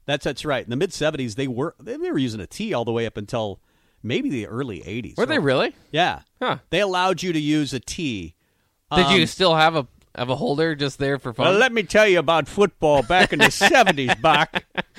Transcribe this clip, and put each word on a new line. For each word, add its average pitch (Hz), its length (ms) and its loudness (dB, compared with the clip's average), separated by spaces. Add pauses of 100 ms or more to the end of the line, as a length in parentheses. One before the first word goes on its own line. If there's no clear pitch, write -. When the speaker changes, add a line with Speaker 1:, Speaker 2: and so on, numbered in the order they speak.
Speaker 1:
That's, 143 180 -4
that's 147 220 -6
right. 131 180 -2
In 85 60 -14
the 120 80 -4
mid 175 160 -2
seventies, 139 420 -4
they 135 140 -4
were, 127 320 -6
they, 233 160 -10
they 349 140 -6
were 233 80 -2
using 117 200 -2
a 87 80 -10
tee 208 260 -8
all 117 120 -2
the 117 80 -4
way 117 120 -2
up 107 120 -8
until 107 420 -6 (420)
maybe 220 280 -4
the 113 180 -4
early 113 400 -8
eighties. 104 300 -10
Speaker 2:
Were 196 60 0
Speaker 1:
So, 254 60 -2
Speaker 2:
they 311 100 0
really? 156 360 0 (160)
Speaker 1:
yeah. 147 300 -2 (200)
Speaker 2:
Huh. 202 180 -4 (100)
Speaker 1:
They 165 100 0
allowed 185 440 0
you 180 100 -2
to 156 60 0
use 147 340 0
a 131 80 -4
tee. 104 540 -8 (600)
Speaker 2:
Did 139 140 4
you 190 120 4
Speaker 1:
Um, 160 60 2
Speaker 2:
still 180 280 2
have 160 200 4
a, 135 120 -2 (260)
have 123 160 -6
a 127 60 0
holder 147 400 0
just 143 240 -4
there 139 180 -2
for 127 160 -8
fun? 131 140 0
Speaker 1:
Well, 185 100 4
let 247 160 2
me 226 80 -2
tell 214 260 2
you 175 120 4
about 156 280 2
football 156 540 2
back 175 320 2
in 151 60 0
the 214 100 6
Speaker 2:
<laughs> - 0 -
Speaker 1:
seventies, 180 720 4
Buck. 156 440 2 (340)